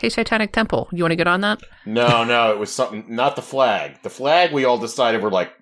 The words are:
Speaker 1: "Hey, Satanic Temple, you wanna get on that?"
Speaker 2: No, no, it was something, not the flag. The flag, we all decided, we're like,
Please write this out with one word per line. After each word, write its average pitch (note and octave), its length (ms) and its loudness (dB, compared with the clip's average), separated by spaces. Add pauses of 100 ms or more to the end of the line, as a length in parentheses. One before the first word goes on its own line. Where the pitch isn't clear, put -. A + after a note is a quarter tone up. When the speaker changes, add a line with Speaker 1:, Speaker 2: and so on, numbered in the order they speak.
Speaker 1:
"Hey, A#3 80 -2
Satanic A3 440 -2
Temple, A3 380 -2
you F3 140 -2
wanna E3 100 2
get F3 140 0
on F3+ 140 2
that?" G#3 200 -2 (240)
Speaker 2:
No, A#2+ 380 2
no, A#2 260 4
it G#2 80 0
was G#2 160 -6
something, G#2+ 340 -4
not B2 280 -2
the - 60 -6
flag. G2+ 600 -2
The G2+ 80 -10
flag, D#3 420 2
we C#3 120 0
all B2 140 2
decided, A2+ 440 -2
we're G#2 80 -2
like, F2+ 320 -2